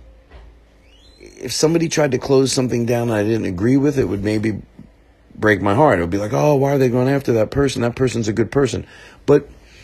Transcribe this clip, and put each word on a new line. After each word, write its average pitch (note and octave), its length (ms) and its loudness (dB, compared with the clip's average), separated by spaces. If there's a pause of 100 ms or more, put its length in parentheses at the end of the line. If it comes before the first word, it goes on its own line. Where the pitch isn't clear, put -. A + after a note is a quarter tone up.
(1200)
if - 320 -14
somebody E3 360 2
tried D3+ 220 0
to B2 80 -2
close C3+ 340 2
something A#2+ 320 -2
down A#2+ 260 -2
and A2 60 0
I G#2 60 0
didn't G#2+ 240 -2
agree G2+ 300 0
with, C#3 200 2
it A#2+ 100 0
would G2 180 -4
maybe G#2+ 360 -2 (720)
break G#2 280 2
my G2+ 100 0
heart. B2 260 4
It E2+ 40 -2
would E2+ 80 -4
be G2 80 -2
like, G#2 160 -4
"Oh, D3 220 2
why C#3 160 0
are C#3+ 60 0
they C3 120 2
going B2+ 180 0
after C#3 260 -2
that G#2+ 160 0
person? C3+ 300 -2
That A#2 160 -2
person's A#2 320 -2
a A2+ 40 -2
good A2 180 -2
person." A#2+ 340 -2 (400)
But C#3+ 240 2 (360)